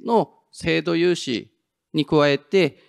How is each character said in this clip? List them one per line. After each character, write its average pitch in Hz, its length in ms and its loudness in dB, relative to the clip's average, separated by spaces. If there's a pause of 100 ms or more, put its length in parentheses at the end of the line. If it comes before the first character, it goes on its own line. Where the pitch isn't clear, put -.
の 214 300 0 (180)
制 165 300 -2
度 170 120 -2
融 175 200 0
資 - 360 -6 (440)
に 156 100 -2
加 147 240 2
え 143 80 2
て、 165 400 -2 (120)